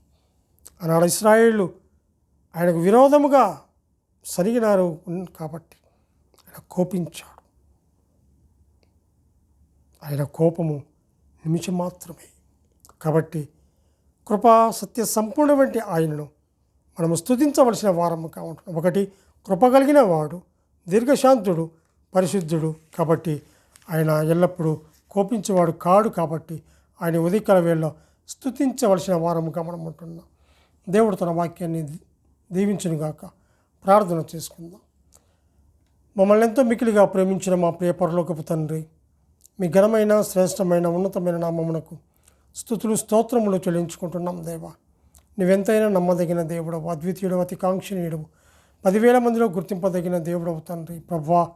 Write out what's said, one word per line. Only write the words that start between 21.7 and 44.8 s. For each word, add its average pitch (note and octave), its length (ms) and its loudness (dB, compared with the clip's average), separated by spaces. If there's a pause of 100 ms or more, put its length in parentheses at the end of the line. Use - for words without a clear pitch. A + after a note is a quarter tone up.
పరిశుద్ధుడు D#3+ 560 -2 (240)
కాబట్టి D#3+ 400 -2 (560)
ఆయన D#3 200 0 (220)
ఎల్లప్పుడూ E3+ 400 0 (380)
కోపించేవాడు F#3+ 640 -2
కాడు. G3+ 360 2
కాబట్టి D#3+ 480 -6 (440)
ఆయన E3+ 180 -2
ఉదయకాల F#3+ 400 2
వేళలో E3 320 0 (380)
స్తుతించవలసిన A3+ 840 -2
వారముగా E3 480 -2
మనం E3+ 240 -10
ఉంటున్నాం. E3 400 -16 (600)
దేవుడు G3+ 300 2
తన E3+ 140 -4
వాక్యాన్ని E3 520 -4 (680)
దీవించునుగాక. E3+ 720 -4 (600)
ప్రార్థన F#3 360 4 (100)
చేసుకుందాం. E3+ 520 -16 (1300)
మమ్మల్ని G#3 300 4
ఎంతో A3+ 160 2
మికిలిగా A3+ 420 2
ప్రేమించిన F#3+ 500 0
మా F3 160 2
ప్రియ F3 220 -2
పరలోకపు E3+ 500 -4
తండ్రి, D#3+ 380 -6 (800)
మీ F3+ 80 -2
ఘనమైన, G#3+ 440 4 (100)
శ్రేష్టమైన, F3+ 640 0
ఉన్నతమైన F3+ 500 -2
నామమునకు E3 580 -4 (600)
స్తుతులు, A3 380 -4
స్తోత్రములు G#3+ 600 0
చెల్లించుకుంటున్నాం. F3 880 -6
దేవా, E3 280 -12 (680)